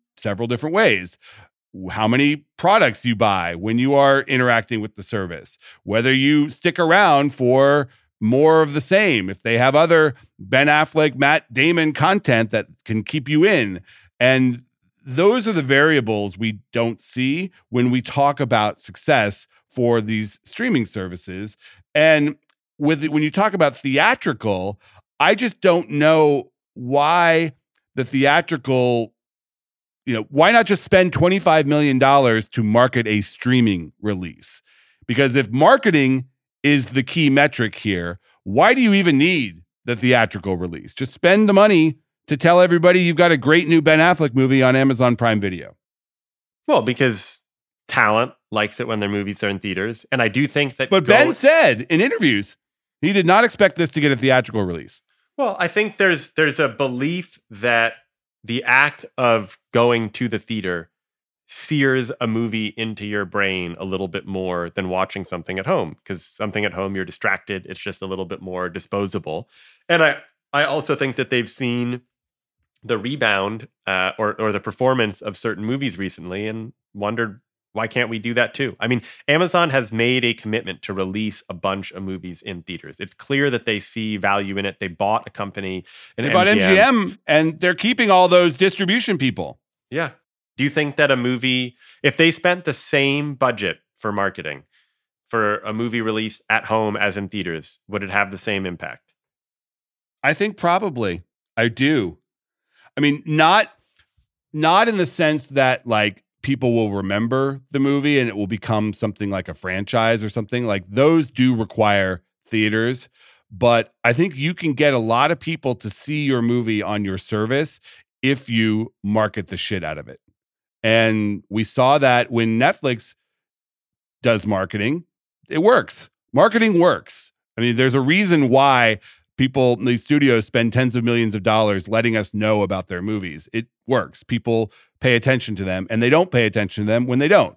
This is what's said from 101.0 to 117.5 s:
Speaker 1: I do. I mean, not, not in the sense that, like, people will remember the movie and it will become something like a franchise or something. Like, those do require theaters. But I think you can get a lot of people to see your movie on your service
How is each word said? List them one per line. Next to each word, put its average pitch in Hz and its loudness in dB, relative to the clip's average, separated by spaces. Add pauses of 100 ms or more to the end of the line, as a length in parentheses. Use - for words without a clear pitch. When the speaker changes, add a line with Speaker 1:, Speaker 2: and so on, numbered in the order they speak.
Speaker 1:
I 117 0
do. 127 -2 (800)
I 143 -2
mean, 147 0
not, 160 2 (840)
not 175 2
in 214 -2
the 180 0
sense 151 -2
that, 131 0
like, 107 -2 (160)
people 131 -2
will 110 0
remember 117 -2 (100)
the 139 -4
movie 139 0
and 123 2
it 101 -6
will 101 -4
become 107 -4
something 104 -6
like 92 -6
a 87 -10
franchise 107 -2
or 104 -8
something. 120 -6
Like, 98 -4
those 143 2
do 127 2
require 101 0 (240)
theaters. 110 -2 (400)
But 117 0 (100)
I 117 4
think 165 0
you 151 -4
can 160 -2
get 139 2
a 123 0
lot 117 0
of 170 -4
people 156 -6
to 104 -10
see 147 -8
your 131 0
movie 117 -2
on 104 -4
your 95 -6
service 117 -4 (440)